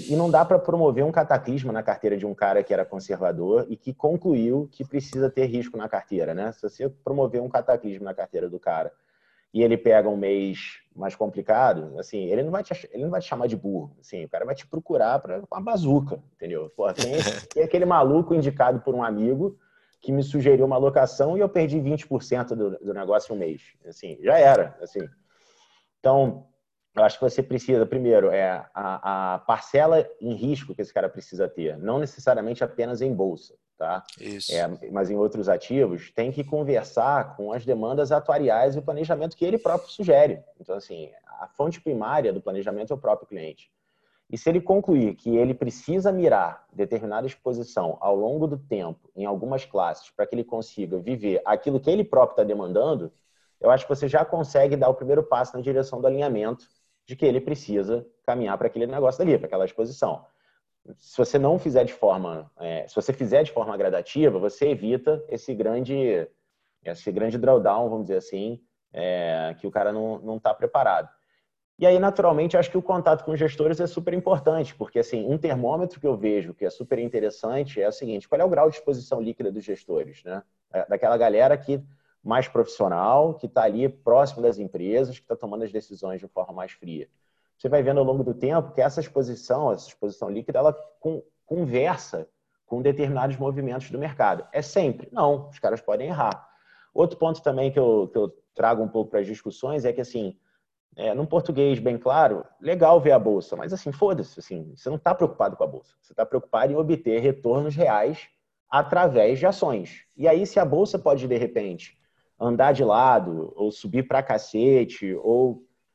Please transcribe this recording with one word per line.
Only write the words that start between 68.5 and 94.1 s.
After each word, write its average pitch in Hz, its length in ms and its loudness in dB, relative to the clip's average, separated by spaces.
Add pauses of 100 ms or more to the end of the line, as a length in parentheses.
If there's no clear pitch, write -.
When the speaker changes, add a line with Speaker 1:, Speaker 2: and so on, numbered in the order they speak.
Speaker 1:
é, 82 640 -4
que - 80 -10
o 98 40 -8
cara 104 220 -2
não, 110 260 -6
não 110 200 -10
tá 110 140 0
preparado. 104 560 0 (720)
E 170 80 4
aí, 180 120 8
naturalmente, 180 580 2
acho 170 140 2
que 185 80 -2
o 185 40 0
contato 170 420 2
com 156 80 -4
os 156 60 -2
gestores 151 420 0
é 175 60 -2
super 170 280 -6
importante, 160 600 0
porque, - 260 -4
assim, 113 260 -4
um 139 100 0
termômetro 156 600 -2
que 147 80 -4
eu 131 100 2
vejo 101 380 -2
que - 100 -6
é 90 60 -2
super - 300 -4
interessante 120 800 -4
é 101 60 2
o 107 40 0
seguinte: 110 360 -8
qual 147 120 0
é 170 40 2
o 190 40 4
grau 160 220 4
de 156 60 -6
exposição 131 440 -4
líquida 113 300 -6
dos 98 140 -10
gestores, 76 580 -8
né? 95 200 -12 (300)
É, 92 140 -2
daquela 110 300 2
galera 117 420 4
que, 139 240 -4 (400)
mais 123 240 0
profissional, 113 880 2
que - 140 -12
tá 113 160 2
ali 113 240 2
próximo 117 520 2
das 117 180 2
empresas, 107 600 -2
que - 80 -20
tá 117 80 -6
tomando 110 300 -8
as 104 80 -8
decisões 95 480 -10
de 92 80 -18
forma 92 240 -8
mais 92 200 -12
fria. 80 360 -12 (500)
Você 135 100 -4
vai 143 140 4
vendo 139 160 2
ao 139 60 4
longo 131 180 0
do 120 120 -4
tempo 147 380 -2
que - 80 0
essa 139 200 0
exposição, 127 720 -2
essa 92 160 -8
exposição 101 420 -8
líquida, 117 280 -6
ela 147 140 4 (280)
con-, 160 220 -6 (220)
conversa 139 840 -2 (380)
com 120 160 -6
determinados 139 540 0
movimentos 135 540 -6
do - 80 -8
mercado. 135 540 -2